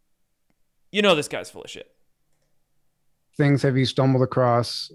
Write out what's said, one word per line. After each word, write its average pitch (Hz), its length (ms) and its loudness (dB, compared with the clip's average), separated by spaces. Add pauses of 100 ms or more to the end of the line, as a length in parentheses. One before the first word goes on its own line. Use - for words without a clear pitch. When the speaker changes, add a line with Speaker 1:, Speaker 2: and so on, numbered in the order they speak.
(920)
Speaker 1:
you 196 120 0
know 196 120 4
this 147 140 -2
guy's 110 220 -12
full 98 120 -18
of - 80 -18
shit. - 200 -20 (1500)
Speaker 2:
Things 143 260 2
have 135 140 0
you 131 80 2
stumbled 131 380 0
across, 120 720 0